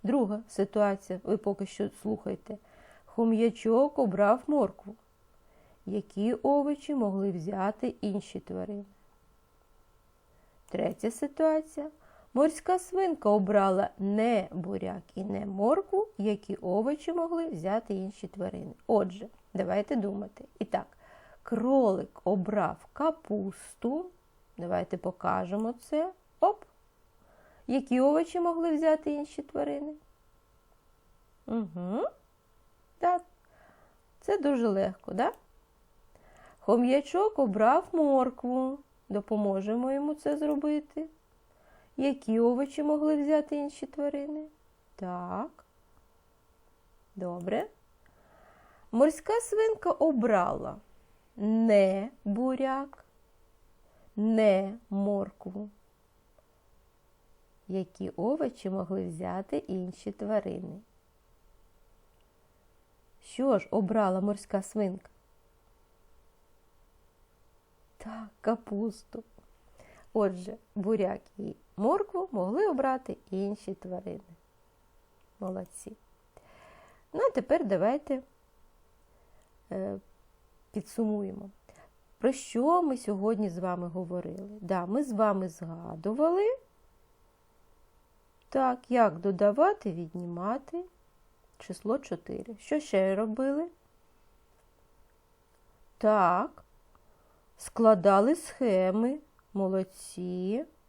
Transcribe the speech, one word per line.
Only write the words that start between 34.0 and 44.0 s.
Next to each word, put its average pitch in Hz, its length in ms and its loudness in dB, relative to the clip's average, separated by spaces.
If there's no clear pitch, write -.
Це 403 180 0
дуже 269 300 2
легко, 190 440 0
да? 254 200 0
Хом'ячок 277 800 2
обрав 240 540 4
моркву. 262 840 2
Допоможемо 208 840 -2
йому 294 220 -2
це 294 220 -2
зробити. 302 680 -2
Які 262 440 0
овочі 269 420 2
могли 302 400 2
взяти 302 340 2
інші 285 300 -8
тварини? 285 600 -6